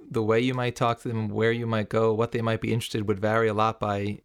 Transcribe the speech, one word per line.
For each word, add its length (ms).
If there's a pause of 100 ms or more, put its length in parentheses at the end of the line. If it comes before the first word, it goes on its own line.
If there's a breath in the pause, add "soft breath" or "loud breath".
(100)
the 120
way 180
you 120
might 240
talk 240
to 80
them, 200
where 240
you 140
might 220
go, 240
what 200
they 100
might 180
be 140
interested 340
would 120
vary 280
a 60
lot 260
by 440